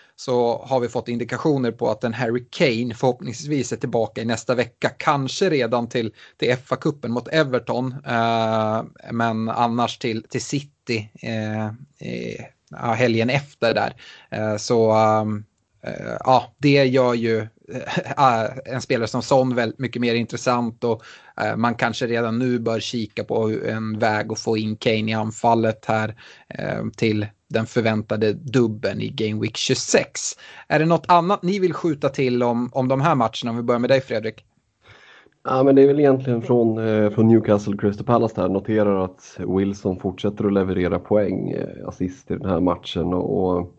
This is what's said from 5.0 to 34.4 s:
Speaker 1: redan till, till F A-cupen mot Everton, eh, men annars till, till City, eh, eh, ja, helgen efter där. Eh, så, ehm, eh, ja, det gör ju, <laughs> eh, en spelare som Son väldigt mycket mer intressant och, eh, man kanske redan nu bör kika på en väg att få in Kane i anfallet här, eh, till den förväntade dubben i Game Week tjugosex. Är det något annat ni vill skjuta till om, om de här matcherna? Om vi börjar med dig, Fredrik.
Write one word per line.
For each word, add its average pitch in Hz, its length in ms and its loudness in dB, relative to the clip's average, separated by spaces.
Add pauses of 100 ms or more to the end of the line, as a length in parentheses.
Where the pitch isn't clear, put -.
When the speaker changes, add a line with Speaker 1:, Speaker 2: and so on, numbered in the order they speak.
Speaker 1:
redan 120 400 0
till, 117 240 -4 (240)
till - 140 -2
F - 200 -2
A-cupen 127 400 -4
mot 117 160 -4
Everton, 127 680 0 (120)
eh, 113 760 0 (280)
men 113 380 -2
annars 117 480 0
till, 113 260 -4
till - 180 -6
City, 117 720 -6 (100)
eh, 110 460 -4
eh, 117 800 -12 (240)
ja, - 220 -6
helgen 113 380 2
efter 127 440 0
där. 110 200 0 (360)
Eh, 107 280 -4
så, 113 340 2
ehm, 107 520 2 (400)
eh, - 360 -8
ja, - 380 2
det 143 280 6
gör 127 280 4
ju, 113 260 0
<laughs> - 800 -8
eh, 120 280 4 (200)
en 123 160 -6
spelare 113 260 -2
som 123 140 -2
Son 127 340 2
väldigt 117 240 -2
mycket 120 220 -4
mer 120 140 2
intressant 120 680 -2
och, 113 200 0 (380)
eh, 110 140 -2
man 113 200 0
kanske 117 320 -2
redan 117 320 -2
nu 123 200 0
bör 113 200 -2
kika 110 440 -6
på 110 280 -2 (140)
en 110 340 -4
väg 107 320 0
att 107 80 -6
få 113 180 -2
in 107 200 -2
Kane 110 340 0
i - 20 0
anfallet 113 720 0
här, 110 300 -2 (340)
eh, 110 360 -6 (100)
till 107 320 0 (220)
den 110 160 -2
förväntade 110 680 0
dubben 110 680 -2
i 110 80 -4
Game 107 320 -4
Week 110 160 -4
tjugosex. - 640 -2 (460)
Är 151 120 2
det 156 60 2
något 165 220 2
annat 175 360 4
ni 190 160 0
vill 180 140 2
skjuta 147 360 -2
till 123 340 0
om, 120 300 0
om 131 140 0
de 135 140 2
här 156 140 4
matcherna? 120 340 -2
Om 117 80 -6
vi 120 60 -6
börjar 120 160 0
med 120 100 0
dig, 135 120 4
Fredrik. 110 440 -6 (960)